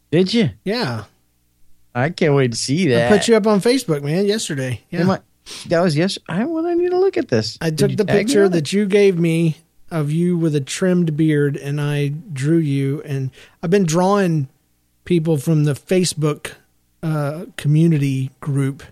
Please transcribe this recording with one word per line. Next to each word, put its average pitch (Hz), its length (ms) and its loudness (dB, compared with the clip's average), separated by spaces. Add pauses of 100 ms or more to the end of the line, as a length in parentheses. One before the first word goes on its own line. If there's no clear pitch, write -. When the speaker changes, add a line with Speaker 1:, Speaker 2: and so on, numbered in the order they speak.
(100)
Speaker 1:
Did 185 240 2
you? 214 160 2 (140)
Speaker 2:
Yeah. 170 400 -4 (880)
Speaker 1:
I 131 160 -2
can't 160 240 0
wait 135 180 2
to 113 60 -8
see 151 340 0
Speaker 2:
I 117 60 2
Speaker 1:
that. 117 200 2
Speaker 2:
put 196 100 -2
you 226 80 6
up 208 100 2
on 208 140 4
Facebook, 226 420 0
man, 165 240 0
yesterday. 143 640 -4
Yeah. 175 120 -2
Speaker 1:
Am - 80 4
I, 95 100 -2 (480)
that 170 120 2
was 175 160 2
yesterday. 185 320 -2
I, 190 160 -2
well, 320 220 -4
I 349 80 -2
need 349 160 0
to 359 80 0
look 381 180 0
at 302 120 -4
this. - 340 -2
Speaker 2:
I 165 80 -2
Speaker 1:
Did 156 80 -4
Speaker 2:
took 202 140 2
Speaker 1:
you 127 40 -4
Speaker 2:
the 202 80 0
Speaker 1:
tag 180 120 0
me 202 80 4
Speaker 2:
picture 220 180 2
Speaker 1:
on 196 60 6
it? - 20 2
Speaker 2:
that 165 220 -2
you 202 140 0
gave 196 320 4
me 165 380 0 (340)
of 151 200 -2
you 175 260 0
with 160 200 0
a 147 40 0
trimmed 175 560 0
beard, 147 400 2
and 143 240 -6
I 147 280 -2 (240)
drew 143 260 0
you. 139 440 0
And 135 280 -6 (320)
I've 170 80 -4
been 202 140 4
drawing 170 640 2 (560)
people 165 320 0
from 151 280 0
the 147 100 0
Facebook, 156 800 -2 (500)
uh, 156 440 -4 (100)
community 143 760 2 (100)
group, 139 520 -4